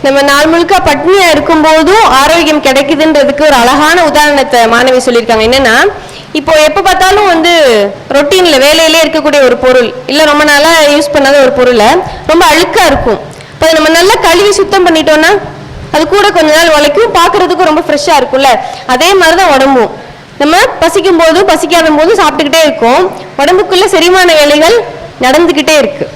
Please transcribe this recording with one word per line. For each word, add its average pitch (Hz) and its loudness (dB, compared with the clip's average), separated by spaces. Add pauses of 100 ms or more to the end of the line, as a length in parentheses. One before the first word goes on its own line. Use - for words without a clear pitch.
நம்ம 277 0
நாள் 294 2
முழுக்க 339 0
பட்னியா 330 0
இருக்கும் 302 0
போதும் 320 2 (180)
ஆரோக்கியம் 302 0
கிடைக்குதுன்றதுக்கு 285 0
ஒரு 277 2
அழகான 294 0 (100)
உதாரணத்தை 285 0 (160)
மாணவி 254 0
சொல்லியிருக்காங்க. 233 0
என்னன்னா, 247 0 (640)
இப்போ 302 -4 (160)
எப்ப 349 -2
பார்த்தாலும் 381 0
வந்து 330 0 (640)
ரொட்டீன்ல 311 2
வேலையிலே 320 0
இருக்கக்கூடிய 294 -2
ஒரு 240 0 (100)
பொருள், 254 2 (220)
இல்ல 302 0
ரொம்ப 294 0
நாளா 294 2 (220)
யூஸ் 294 -2
பண்ணாத 277 2
ஒரு 254 2
பொருளை 240 2 (420)
ரொம்ப 339 4 (100)
அழுக்கா 349 0
இருக்கும். 247 -2 (340)
அப்ப 320 -2
அதை 320 2
நம்ம 311 0
நல்லா 392 2 (100)
கழுவி 381 2
சுத்தம் 381 0
பண்ணிட்டோம்னா 320 2 (640)
அது 311 0 (120)
கூட 403 2 (100)
கொஞ்ச 311 2
நாள் 330 2
உழைக்கும், 294 0
பார்க்கிறதுக்கும் 359 0
ரொம்ப 311 0
ஃப்ரெஷ்ஷா 302 -2
இருக்கும்ல. 262 -2 (440)
அதே 311 0 (120)
மாதிரிதான் 339 2
உடம்பும். 269 0 (480)
நம்ம 302 0 (260)
பசிக்கும் 339 0
போதும் 330 2
பசிக்காத 330 0
போதும் 370 2
சாப்பிட்டுக்கிட்டே 302 0
இருக்கோம், 277 0 (380)
உடம்புக்குள்ள 370 0
செரிமான 359 2 (120)
வேலைகள் 302 2 (500)
நடந்துகிட்டே 302 0
இருக்கு. 190 -6